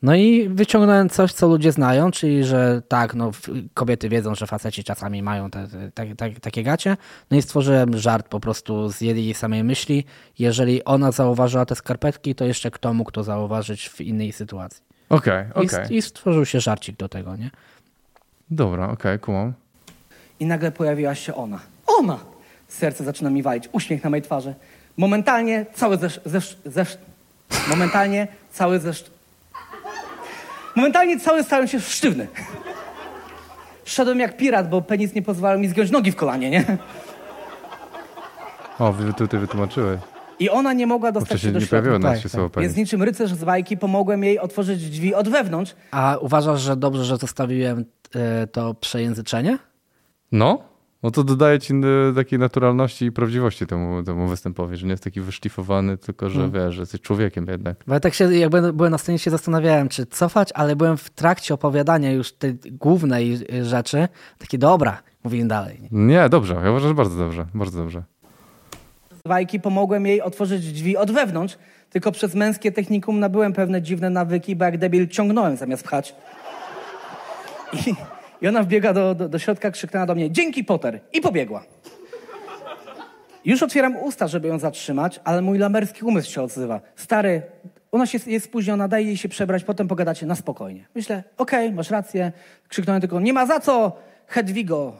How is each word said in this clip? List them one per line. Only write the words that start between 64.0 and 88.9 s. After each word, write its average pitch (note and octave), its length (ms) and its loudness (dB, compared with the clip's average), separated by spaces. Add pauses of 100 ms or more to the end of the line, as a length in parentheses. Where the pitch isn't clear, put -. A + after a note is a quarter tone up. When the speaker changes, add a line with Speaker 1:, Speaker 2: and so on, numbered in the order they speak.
Speaker 1:
Taki, - 200 -6
"Dobra", C#3 440 4 (220)
mówiłem A#2 240 0
dalej. G#2 320 -4 (100)
Speaker 2:
Nie, A#2+ 380 6
dobrze, A2+ 260 4 (100)
ja G2 60 4
uważam, C3+ 180 2
że D#3 60 2
bardzo G#2 240 2
dobrze, E2+ 360 -2
bardzo F#2+ 240 -4
dobrze. E2+ 240 -6 (1200)
Speaker 3:
Z - 40 -10
bajki F#3 320 0
pomogłem G3 460 0
jej G3+ 160 2
otworzyć F3+ 500 -4
drzwi E3 240 0
od G3+ 160 2
wewnątrz, F#3+ 460 0 (320)
tylko F#3+ 220 0
przez F3 220 -4
męskie G#3 380 0
technikum G#3 480 0
nabyłem G3+ 320 2
pewne F#3 300 0
dziwne F3 280 -2
nawyki, F3 460 -2
bo E3+ 80 0
jak E3+ 140 0
debil F3+ 300 2
ciągnąłem G3+ 480 2
zamiast B2+ 280 -6
pchać. - 300 -4 (1600)
I, F#3+ 220 -2 (480)
i F3+ 60 2
ona A3 140 4
wbiega G3 300 4
do, F#3+ 220 4
do, E3+ 140 -4
do D#3+ 100 -2
środka, G3+ 320 -2
krzyknęła F#3 360 -4
do F3 80 0
mnie: D#3+ 160 0
„Dzięki, C4 340 0
Potter”, A#2+ 360 -2 (120)
i D#4+ 80 0
pobiegła. C3+ 420 -2 (1800)
Już B3+ 180 2
otwieram C4 340 2
usta, A#3+ 320 -4
żeby D#3+ 200 -4
ją D#3+ 100 -2
zatrzymać, D3 640 -4
ale F3 180 0
mój G3 160 0
lamerski G3+ 460 0
umysł G#3 260 0
się C#3 120 -6
odzywa: B2 380 -6 (160)
„Stary, G3 460 0 (500)
ona A#3+ 140 2
się, A#3+ 200 -4
jest A3 200 -2
spóźniona, G3+ 420 -2
daj G#3+ 180 0